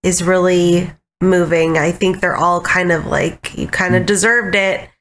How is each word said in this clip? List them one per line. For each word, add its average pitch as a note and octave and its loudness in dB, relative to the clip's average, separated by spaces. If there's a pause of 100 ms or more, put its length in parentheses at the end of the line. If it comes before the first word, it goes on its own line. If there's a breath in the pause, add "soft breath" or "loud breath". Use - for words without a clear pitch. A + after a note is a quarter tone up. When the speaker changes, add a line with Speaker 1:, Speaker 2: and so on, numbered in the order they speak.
Speaker 1:
is F3+ 0
really F3+ 2 (280)
moving. E3+ 2
I D#3+ 2
think F#3 -2
they're F3+ -2
all F3 2
kind F3+ 0
of D#3 -2
like, - -4
"You - -6
kind F#3 -2
of F3+ 0
Speaker 2:
Mm. - -4
Speaker 1:
deserved G#3 0
it." F#3+ -2 (120)